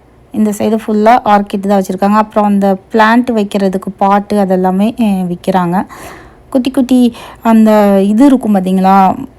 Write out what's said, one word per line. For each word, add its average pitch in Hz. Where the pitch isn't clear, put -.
இந்த 214
சைடு 220
ஃபுல்லா 214
ஆர்க்கிட் 202
தான் 202
வச்சிருக்காங்க. 196
அப்புறம் 214
அந்த 196
பிளான்ட் 226
வைக்கிறதுக்கு 196
பாட்டு 202
அதெல்லாமே, 190
அ, 185
விக்கிறாங்க. 185
குட்டி 262
குட்டி 247
அந்த 214
இது 214
இருக்கும் 240
பார்த்தீங்களா, 190